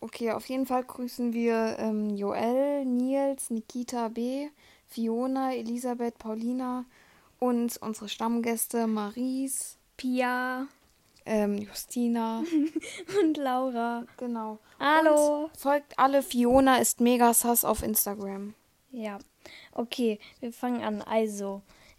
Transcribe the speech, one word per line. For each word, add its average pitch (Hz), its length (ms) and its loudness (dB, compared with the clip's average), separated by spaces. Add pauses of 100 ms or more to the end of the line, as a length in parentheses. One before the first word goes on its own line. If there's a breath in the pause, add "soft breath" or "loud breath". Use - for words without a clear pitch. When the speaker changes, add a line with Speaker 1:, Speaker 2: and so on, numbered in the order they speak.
Speaker 1:
okay, 226 300 -4
auf 226 180 -6
jeden 262 160 -2
Fall 254 180 0
grüßen 240 480 -6
wir, 226 480 0
ähm, 214 380 -2
Joel, 247 680 0
Nils, 269 680 0
Nikita 240 600 -6
B, 254 400 -4 (380 soft breath)
Fiona, 262 680 -2
Elisabeth, 240 640 -4
Paulina 247 680 -4 (560 soft breath)
und 240 380 0
unsere 214 320 -8
Stammgäste 233 800 -2
Maries, 247 920 -4 (180)
Speaker 2:
Pia. 254 720 -2 (580)
Speaker 1:
ähm, 208 340 0
Justina. 233 840 -4 (380)
Speaker 2:
<laughs> 381 400 -2
Und 311 160 4
Laura. 247 680 -2 (120)
Speaker 1:
Genau. 226 400 -6 (220 soft breath)
Speaker 2:
Hallo. 294 680 6
Speaker 1:
Und - 120 -16
folgt 285 420 0
alle 269 240 6
Fiona 254 540 6
ist 233 240 2
mega 240 340 6
sass 240 300 2
auf 220 180 0
Instagram. 202 720 -4 (360)
Speaker 2:
Ja, 214 280 -8 (540 loud breath)
okay, 233 440 0 (220 loud breath)
wir 233 140 -8
fangen 247 280 -4
an. 214 220 -4
Also, 202 580 -2 (380 soft breath)